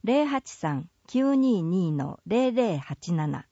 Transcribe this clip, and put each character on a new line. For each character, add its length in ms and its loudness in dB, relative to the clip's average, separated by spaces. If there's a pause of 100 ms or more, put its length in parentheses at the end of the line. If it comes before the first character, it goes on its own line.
零 220 2
八 260 -4
三 360 -4 (200)
九 260 2
二 300 4
二 260 0
の 340 -4
零 280 0
零 260 0
八 340 -8
七。 400 -2